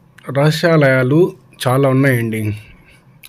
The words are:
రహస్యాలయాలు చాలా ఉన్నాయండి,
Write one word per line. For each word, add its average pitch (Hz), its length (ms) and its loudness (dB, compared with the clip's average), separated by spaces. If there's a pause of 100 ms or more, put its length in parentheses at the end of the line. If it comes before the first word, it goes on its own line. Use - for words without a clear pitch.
(360)
రహస్యాలయాలు 147 800 2 (460)
చాలా 135 300 0
ఉన్నాయండి, 120 440 0 (920)